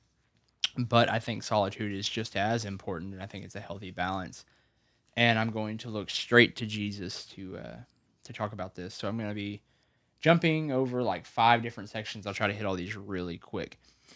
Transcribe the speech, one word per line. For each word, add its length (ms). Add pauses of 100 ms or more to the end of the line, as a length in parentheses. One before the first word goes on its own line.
(760)
But 320
I 120
think 240
solitude 500
is 160
just 260
as 300
important, 480
and 80
I 60
think 180
it's 100
a 40
healthy 320
balance. 520 (720)
And 220
I'm 140
going 280
to 100
look 200
straight 460
to 100
Jesus 600
to, 300
uh, 180 (480)
to 100
talk 200
about 200
this. 220
So 120
I'm 120
gonna 160
be 260 (580)
jumping 520
over, 320
like, 220
five 360
different 280
sections. 360
I'll 80
try 140
to 60
hit 120
all 100
these 200
really 420
quick. 400 (380)